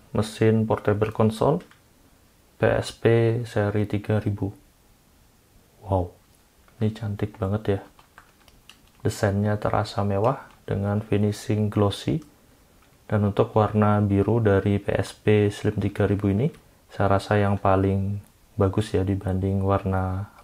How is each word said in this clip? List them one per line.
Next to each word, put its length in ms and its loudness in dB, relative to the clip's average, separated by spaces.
mesin 480 2
portable 480 0
console 480 2
P 80 4
S 240 -2
P 100 -20
seri 480 -2
tiga 320 -2
ribu. 320 -4
Wow, 320 -2
ini 160 -2
cantik 480 -8
banget 240 -2
ya. 160 -2
Desainnya 560 0
terasa 480 -2
mewah 400 -2
dengan 320 -2
finishing 720 -2
glossy. 480 0
Dan 160 2
untuk 320 0
warna 400 4
biru 400 2
dari 400 2
P 160 -4
S 160 -2
P 400 2
Slim 320 -4
tiga 240 0
ribu 240 0
ini, 240 0
saya 240 2
rasa 240 0
yang 160 0
paling 640 0
bagus 400 0
ya 80 2
dibanding 640 -2
warna 640 -2